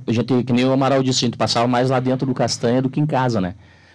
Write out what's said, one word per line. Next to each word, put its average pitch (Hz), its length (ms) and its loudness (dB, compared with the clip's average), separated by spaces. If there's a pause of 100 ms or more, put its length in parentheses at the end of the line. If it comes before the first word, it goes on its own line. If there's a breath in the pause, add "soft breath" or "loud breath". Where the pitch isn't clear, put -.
a - 60 -2
gente, 117 320 0
que 123 100 -2
nem 123 120 2
o 131 60 2
Amaral 135 300 2
disse, 131 240 0
a - 20 0
gente 110 100 -4
passava 120 300 0
mais 127 220 2
lá 131 100 2
dentro 127 280 -2
do 127 60 -2
Castanha 120 480 0
do 131 100 0
que 143 80 -4
em 151 80 2
casa, 127 340 0
né? 92 140 -4 (400 soft breath)